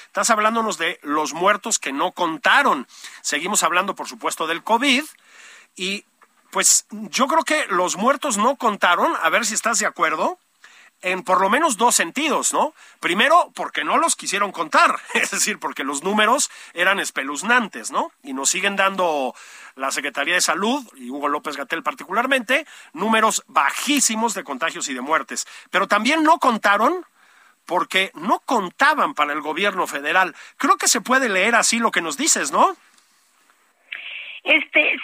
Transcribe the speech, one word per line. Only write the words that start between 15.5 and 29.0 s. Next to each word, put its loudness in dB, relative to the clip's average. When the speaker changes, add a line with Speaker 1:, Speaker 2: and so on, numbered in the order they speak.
Speaker 1:
porque -6
los -4
números 2
eran 2
espeluznantes, -2
¿no? -4
Y -10
nos -2
siguen -2
dando 0
la -4
Secretaría -2
de 2
Salud, 0
y -14
Hugo -4
López -4
Gatell -6
particularmente, -2
números 0
bajísimos 0
de -8
contagios -6
y -6
de -6
muertes. -2
Pero 0
también 2
no 6
contaron 2
porque 0
no -2
contaban 0